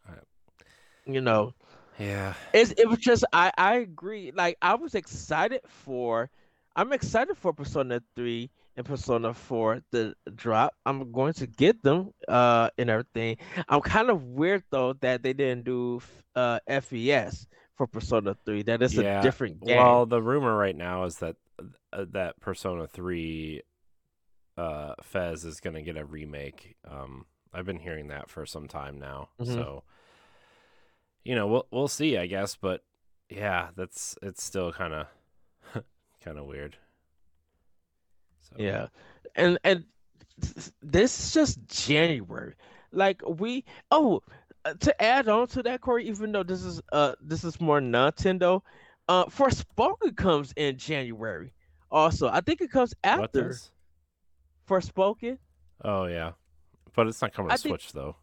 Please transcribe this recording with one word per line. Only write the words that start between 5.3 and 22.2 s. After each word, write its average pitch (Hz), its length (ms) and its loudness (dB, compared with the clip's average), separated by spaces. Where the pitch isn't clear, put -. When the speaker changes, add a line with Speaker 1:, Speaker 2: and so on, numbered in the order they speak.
Speaker 2:
for, 123 640 -4
I'm 175 160 0
excited 262 440 -2
for 175 160 -2
Persona 135 500 -4
three 120 360 -4
and 123 80 -10
Persona 117 500 -2
four 113 480 -2
to 113 220 -2
drop. 117 400 2
I'm 135 280 -4
going 135 220 0
to 135 120 -8
get 156 360 4
them, 170 300 2
uh, 120 480 6
and 120 140 0
everything. 113 480 -2
I'm 147 120 4
kind 220 300 2
of 170 120 2
weird, 156 480 0
though, 131 240 0
that 127 280 0
they 131 100 0
didn't 127 320 0
do, 123 360 -2
uh, 120 320 2
F 135 260 -4
E 123 200 0
S - 340 -2
for 135 100 0
Persona 107 580 -2
three. 104 180 -4
That 117 200 0
is 127 120 2
Speaker 1:
Yeah. 101 260 2
Speaker 2:
a - 20 2
different 127 420 -2
game. 123 120 4
Speaker 1:
Well, 123 300 8
the 117 160 2
rumor 120 340 2
right 98 200 2
now 90 280 -4
is 87 140 -6
that, 82 180 -6
uh, 98 180 -6
that 92 300 -6